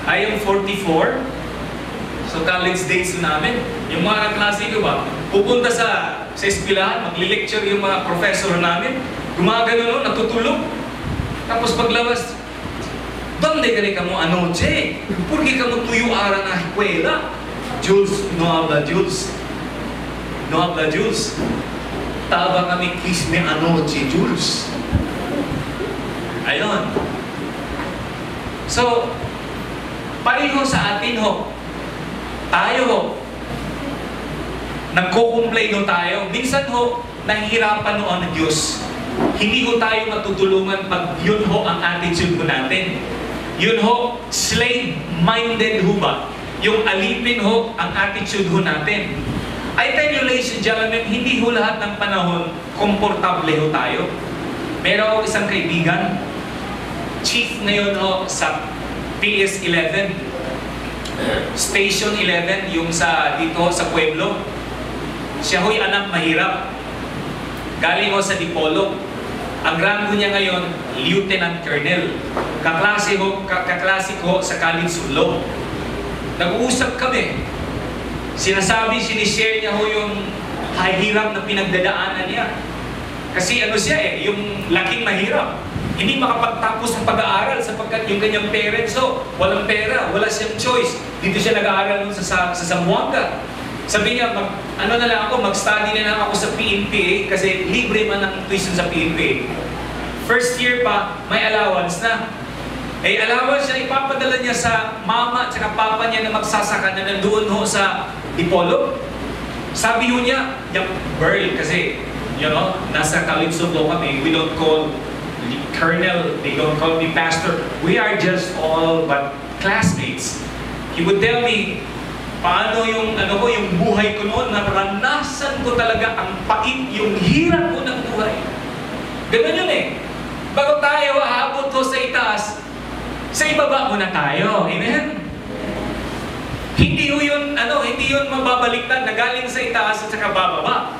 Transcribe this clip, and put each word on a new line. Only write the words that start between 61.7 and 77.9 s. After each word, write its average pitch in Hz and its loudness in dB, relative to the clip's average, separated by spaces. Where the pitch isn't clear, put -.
eleven, 180 0
yung 165 0
sa, 165 2
dito 165 2
sa - 0
Pueblo. 160 0
Siya 175 2
ho'y 220 4
anak 196 0
mahirap. 165 2
Galing 196 2
ho 196 2
sa 190 0
Dipolog. 165 0
Ang 170 2
rango 208 2
niya 202 2
ngayon, 185 0
Lieutenant 175 0
Colonel. 170 0
Kaklase 196 2
ho, 190 0
ka-, 185 0
kaklase 185 0
ko 185 2
sa 175 -2
College 170 0
of - -4
Law. - 2
Nag-uusap 247 2
kami. 254 0